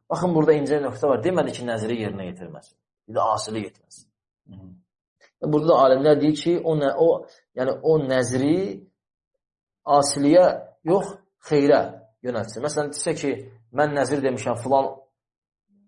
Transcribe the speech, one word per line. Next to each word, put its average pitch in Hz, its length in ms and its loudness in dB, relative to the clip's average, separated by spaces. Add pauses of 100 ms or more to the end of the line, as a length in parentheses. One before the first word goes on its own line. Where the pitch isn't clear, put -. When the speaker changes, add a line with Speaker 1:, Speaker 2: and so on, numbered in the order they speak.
Speaker 1:
Baxın, 170 240 -2
burada 156 200 4
incə 147 260 0
nöqtə 139 300 -4
var. 120 120 2
Demədi 156 300 -2
ki, 123 140 -10
nəziri 113 340 -4
yerinə 95 300 -8
yetirməsin. 82 460 -18 (340)
Bir 110 60 -10
də 85 60 0
asilik 110 440 -4
etməsin. - 400 -20 (420)
Speaker 2:
Hı. 92 200 -20 (760)
Speaker 1:
Burada 151 260 0
da 165 60 6
alimlər 135 480 6
deyir 151 140 2
ki, 170 180 -2 (100)
o 160 120 0
nə, 139 220 0
o, 160 280 2 (300)
yəni 127 180 -2 (100)
o 160 140 4
nəzri 131 600 0 (1300)
asiliyə 143 580 4 (380)
yox, 175 300 -2 (320)
xeyrə 143 340 4 (440)
yönəltsin. 120 400 -8
Məsələn, 147 300 -4
desə 160 220 -6
ki, 143 160 -6 (420)
"Mən 147 220 0
nəzir 135 260 -2
demişəm, 123 420 -4
filan 135 220 2 (1040)